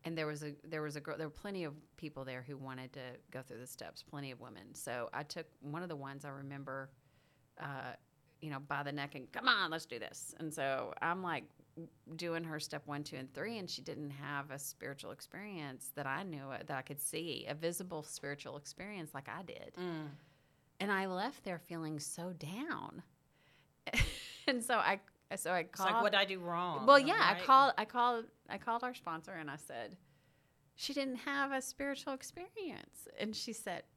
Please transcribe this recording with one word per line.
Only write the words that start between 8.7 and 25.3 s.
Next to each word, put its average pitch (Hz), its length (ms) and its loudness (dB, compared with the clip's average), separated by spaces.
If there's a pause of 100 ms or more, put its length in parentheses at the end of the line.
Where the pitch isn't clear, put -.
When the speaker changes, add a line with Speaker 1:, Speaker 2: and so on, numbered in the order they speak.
Speaker 1:
the 143 80 0
neck 143 240 -2
and, 135 160 -10
"Come 247 160 0
on, 196 240 6
let's 160 160 -2
do 117 140 -6
this." - 400 -10
And 156 120 -2
so 135 480 0
I'm, 175 220 0
like, 160 220 -2 (720)
doing 165 260 -2
her 160 160 -4
step 151 280 -6
one, 147 180 -4
two, 151 120 -10
and 131 160 -10
three, 214 260 -6
and 180 120 -8
she - 120 -6
didn't 147 280 -6
have 143 400 -6
a 135 80 -6
spiritual - 540 -8
experience 165 840 -10
that 143 120 -4
I 143 180 0
knew, 151 260 -6
uh, 123 160 -4
that 143 100 -4
I 131 60 -2
could 147 180 -8
see, 160 480 -4
a 143 60 -4
visible 170 480 -2
spiritual 143 540 -8
experience 175 580 -10
like 139 140 -8
I 160 160 -8
did. - 340 -12
Speaker 2:
Mm. 165 300 -4 (720)
Speaker 1:
And 202 100 0
I 190 160 2
left 190 380 -2
there 180 140 -2
feeling 160 420 -4
so 170 320 -4
down. 185 680 -6 (880)
<laughs> - 80 4 (480)
And 247 160 2
so 247 120 4
I, 196 220 6 (380)